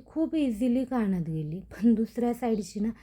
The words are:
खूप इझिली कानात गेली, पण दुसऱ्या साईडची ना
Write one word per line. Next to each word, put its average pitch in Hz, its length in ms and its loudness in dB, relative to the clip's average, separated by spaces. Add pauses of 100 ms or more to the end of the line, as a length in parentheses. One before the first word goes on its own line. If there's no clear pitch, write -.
खूप 320 300 -2
इझिली 254 480 2
कानात 214 380 0
गेली, 160 380 -4
पण 214 340 2
दुसऱ्या 226 400 0
साईडची 226 460 -2
ना 214 100 0 (120)